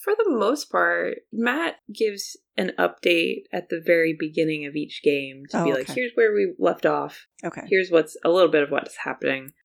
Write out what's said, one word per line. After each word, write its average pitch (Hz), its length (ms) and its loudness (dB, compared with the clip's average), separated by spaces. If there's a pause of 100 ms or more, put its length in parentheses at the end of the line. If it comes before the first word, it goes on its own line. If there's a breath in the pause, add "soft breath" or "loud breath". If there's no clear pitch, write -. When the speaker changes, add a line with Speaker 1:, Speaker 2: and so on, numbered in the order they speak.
Speaker 1:
for 403 100 0
the 427 160 0
most 247 400 0
part, 175 500 0 (120)
Matt 247 460 -2 (140)
gives 208 440 -4 (220)
an 185 200 -2
update 175 680 0 (100)
at 180 160 -6
the 165 140 -6
very 165 340 4
beginning 156 480 -2
of 143 100 -10
each - 280 -8
game 139 480 0
to - 100 -2
Speaker 2:
Oh, 170 40 0
Speaker 1:
be 143 80 2
like, 135 160 -2
Speaker 2:
okay. - 120 -6
Speaker 1:
"Here's 240 140 -4
where 220 180 4
we 196 260 0
left 180 260 0
off. 147 420 -2 (180)
Speaker 2:
Okay. - 220 -10
Speaker 1:
Here's 185 220 2
what's 160 360 2
a - 40 2
little 175 220 6
bit 151 120 4
of 143 80 -4
what's - 340 -4
happening." 135 480 -4 (120)